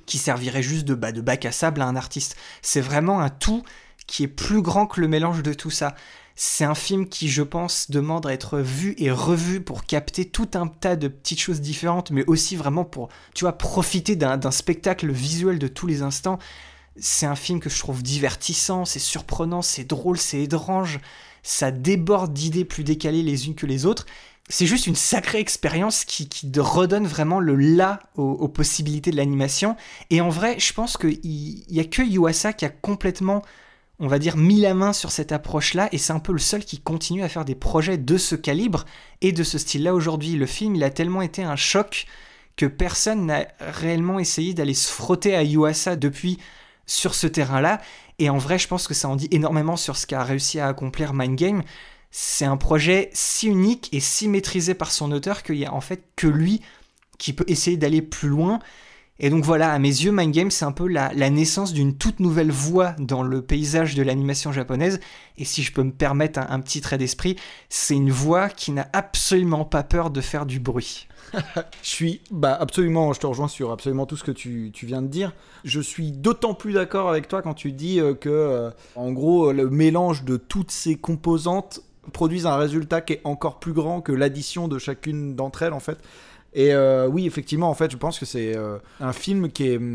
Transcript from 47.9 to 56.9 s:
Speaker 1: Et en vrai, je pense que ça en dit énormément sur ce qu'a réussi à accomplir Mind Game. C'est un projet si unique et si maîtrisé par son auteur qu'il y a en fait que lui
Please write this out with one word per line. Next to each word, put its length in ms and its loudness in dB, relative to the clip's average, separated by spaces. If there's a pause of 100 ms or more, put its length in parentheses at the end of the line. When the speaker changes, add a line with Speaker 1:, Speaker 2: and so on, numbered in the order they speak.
Speaker 1:
Et 100 4
en 80 2
vrai, 220 0
je 80 -2
pense 200 -2
que 60 -4
ça 160 -2
en 60 -2
dit 160 -2
énormément 440 2
sur 220 -4
ce 80 -2
qu'a 180 -2
réussi 360 -2
à 80 0
accomplir 460 -4
Mind 220 0
Game. 280 2 (480)
C'est 340 -2
un 100 2
projet 560 4
si 360 0
unique 440 2
et 80 0
si 300 0
maîtrisé 440 0
par 180 -4
son 200 -2
auteur 320 -2
qu'il 140 -2
y 80 -2
a 80 -8
en 80 -4
fait 200 -8 (140)
que 120 2
lui 340 4 (560)